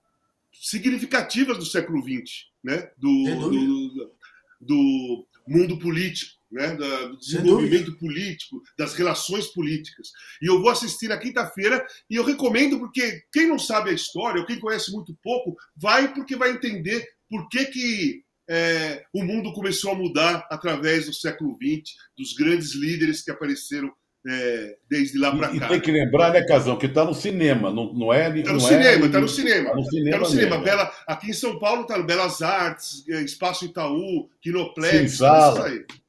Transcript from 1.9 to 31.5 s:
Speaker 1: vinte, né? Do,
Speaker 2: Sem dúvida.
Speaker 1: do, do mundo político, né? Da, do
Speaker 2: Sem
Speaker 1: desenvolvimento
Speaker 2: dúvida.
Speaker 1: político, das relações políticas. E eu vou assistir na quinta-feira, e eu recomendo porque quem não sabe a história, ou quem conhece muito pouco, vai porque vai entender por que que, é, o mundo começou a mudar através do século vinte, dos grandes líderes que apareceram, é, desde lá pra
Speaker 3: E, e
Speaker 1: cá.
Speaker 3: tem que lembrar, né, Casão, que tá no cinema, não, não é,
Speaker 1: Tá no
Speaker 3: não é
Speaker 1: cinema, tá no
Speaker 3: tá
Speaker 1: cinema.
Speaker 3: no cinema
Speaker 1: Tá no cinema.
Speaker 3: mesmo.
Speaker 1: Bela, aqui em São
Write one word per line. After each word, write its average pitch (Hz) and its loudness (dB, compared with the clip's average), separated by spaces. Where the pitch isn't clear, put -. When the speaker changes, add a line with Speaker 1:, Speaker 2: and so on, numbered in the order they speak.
Speaker 1:
vinte, 127 -12
né? 156 -6
Do, 135 2
Speaker 2:
Sem 160 -2
dúvida. 135 0
Speaker 1:
do, 135 -4
do 131 0
mundo 156 2
político, 170 -6
né? 147 -4
Da, 135 -6
do 127 -14
Speaker 2:
Sem 147 -4
Speaker 1:
desenvolvimento 170 4
Speaker 2:
dúvida. 160 -12
Speaker 1:
político, 165 -8
das 143 -6
relações 175 -2
políticas. 156 -6
E 160 -2
eu 185 6
vou 226 4
assistir 233 -2
na 214 -4
quinta-feira, 240 -2
e 220 -4
eu 233 0
recomendo 269 2
porque 233 -6
quem 330 4
não 302 2
sabe 214 -2
a 180 0
história, 180 -4
ou 165 -4
quem 233 -6
conhece 214 -4
muito 196 -12
pouco, 240 -4
vai 240 2
porque 262 -8
vai 247 2
entender 214 -6
por 190 -10
que 262 -2
que, 233 -4
é, 165 -2
o 185 -4
mundo 185 -4
começou 196 -4
a - -2
mudar 165 0
através 156 0
do 143 -10
século 151 -6
vinte, 151 -6
dos 131 -12
grandes 151 0
líderes 156 -2
que 156 -8
apareceram, 143 -6
é, 120 -4
desde 139 0
lá 139 2
pra 151 0
Speaker 3:
E, 156 -6
e - -2
Speaker 1:
cá. 123 -4
Speaker 3:
tem 175 2
que 160 0
lembrar, 151 4
né, 175 6
Casão, 127 4
que 135 0
tá 147 2
no 165 0
cinema, 147 2
não, 110 -4
não 117 0
é, 156 4
Speaker 1:
Tá 147 0
no 139 2
Speaker 3:
não 123 4
é - 6
Speaker 1:
cinema, 170 8
tá 143 4
no - 4
Speaker 3:
tá - -2
Speaker 1:
cinema. 208 2
Speaker 3:
no 135 -2
cinema 151 -2
Speaker 1:
Tá - 0
no 175 2
cinema. 160 4
Speaker 3:
mesmo. 160 0
Speaker 1:
Bela, 196 2
aqui 190 -8
em - -6
São 220 -6